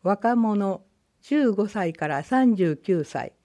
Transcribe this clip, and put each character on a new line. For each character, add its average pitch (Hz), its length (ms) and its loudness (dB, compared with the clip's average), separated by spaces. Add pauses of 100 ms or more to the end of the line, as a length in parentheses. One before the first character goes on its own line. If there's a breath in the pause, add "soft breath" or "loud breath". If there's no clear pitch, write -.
若 202 340 0
者 208 460 0 (380)
十 285 300 0
五 208 160 0
歳 185 260 -4
か 156 160 -6
ら 147 140 -4
三 254 320 2
十 170 220 0
九 170 280 -2
歳 - 280 -8 (120)